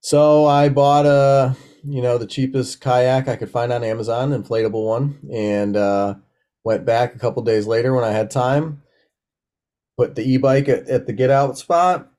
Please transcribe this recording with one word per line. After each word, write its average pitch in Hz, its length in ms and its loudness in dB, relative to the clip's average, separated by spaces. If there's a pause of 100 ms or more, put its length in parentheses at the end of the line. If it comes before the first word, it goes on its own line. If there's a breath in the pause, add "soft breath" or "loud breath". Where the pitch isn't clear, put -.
So 151 440 4
I 143 240 4
bought 143 380 4
a, 139 480 4 (280 loud breath)
you 143 200 -6
know, 120 160 0
the 113 80 -10
cheapest 131 540 -4
kayak 131 460 0
I 123 80 -4
could 107 140 -10
find 120 240 -4
on 120 100 -4
Amazon, 113 480 -4
inflatable 110 540 -4
one, 131 320 -4 (160)
and, 104 420 -2
uh, 101 400 0 (480)
went 110 220 -2
back 117 300 0
a 120 40 -20
couple 117 220 -4
days 110 240 0
later 117 300 0
when 123 80 0
I 110 80 -2
had 107 180 -2
time, 143 540 -2 (1120)
put 120 160 0
the 113 100 -8
e-bike 135 460 2
at, - 200 0
at 127 180 -2
the 110 60 -8
get 127 180 0
out 139 260 0
spot 175 600 0